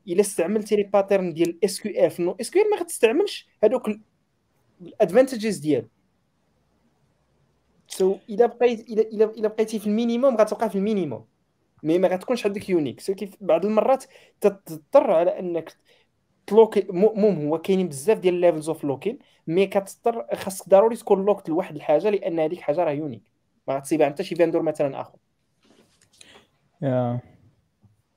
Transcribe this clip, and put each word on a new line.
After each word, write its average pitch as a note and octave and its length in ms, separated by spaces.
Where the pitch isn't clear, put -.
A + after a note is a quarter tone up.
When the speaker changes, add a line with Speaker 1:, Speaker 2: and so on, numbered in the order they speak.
Speaker 1:
الا F3+ 120
استعملتي G3+ 560
لي G3+ 60
باترن G3 520
ديال E3 140
ال - 160
اس F#3+ 160
كيو G3+ 240
ال D#3+ 60
في E3 100
ال E3+ 40
نو F3 160
اس A#3 100
كيو F#4+ 120
ال G#4+ 80
ما G4+ 60
غتستعملش E4+ 720
هذوك A#3 240
ال، G#3 120
الادفانتجز G#3+ 760
ديالو. C#3+ 320
So F#3+ 80
الا A3+ 160
بقيت، A#3 420
الا، A3 140
الا، A3 220
الا G#3+ 240
بقيتي A3 300
في G#3 80
المينيموم A#3 500
غتبقى G#3+ 340
في G3 60
المينيموم، F#3+ 480
مي D#3+ 160
ما F#3 100
غتكونش G#3 380
عندك G3+ 220
يونيك. D#3 320
So - 100
كيف G3 200
بعض F3 260
المرات A3 380
تضطر G3+ 680
على F3+ 280
انك E3+ 380
تلوكي، G#3+ 440
مو-، G3+ 220
المهم G3 360
هو D#3+ 100
كاينين F#3 300
بزاف F3 300
ديال F3 440
levels D3+ 40
of D#3 100
locking، D3 380
مي F3+ 200
كتضطر A3+ 680
خاصك - 340
ضروري A3 280
تكون F#3+ 280
لوكت G3 240
لواحد E3 280
الحاجه D#3+ 340
لان F3 300
هذيك D#3+ 200
حاجه D#3+ 240
راه D#3 80
يونيك، C#3+ 300
ما C3+ 80
غتصيبها D3 320
حتى E3 160
شي F3 100
فيندور E3 280
مثلًا D3 380
اخر. - 180
Speaker 2:
Yeah. B2 360